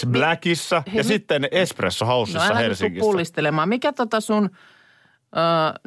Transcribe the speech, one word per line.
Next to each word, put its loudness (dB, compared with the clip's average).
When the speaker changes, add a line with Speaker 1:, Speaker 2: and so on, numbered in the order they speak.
Speaker 1:
siis, -4
mi-, 0
Speaker 2:
Blackissa 0
Speaker 1:
hei, -6
Speaker 2:
ja 2
Speaker 1:
mi-, -2
Speaker 2:
sitten 0
Espresso 0
Housessa 0
Speaker 1:
no 2
älä 2
nyt 0
tuu 0
Speaker 2:
Helsingissä. -4
Speaker 1:
pullistelemaan. 0
Mikä 0
tota -2
sun, 0
ö, 2